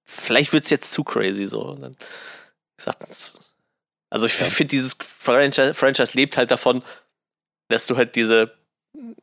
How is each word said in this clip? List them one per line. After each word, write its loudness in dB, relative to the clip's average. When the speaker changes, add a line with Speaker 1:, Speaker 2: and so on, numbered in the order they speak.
Speaker 1:
vielleicht 0
wird's 2
jetzt 0
zu -2
crazy, -2
so. -6
Und -12
dann, -16
ich -18
sag, -6
das, -10
also -2
ich -2
Speaker 2:
Ja. 0
Speaker 1:
find, 0
dieses 0
Franchise, 2
Franchise 2
lebt 0
halt 2
davon, 2
dass 0
du 0
halt 2
diese, 4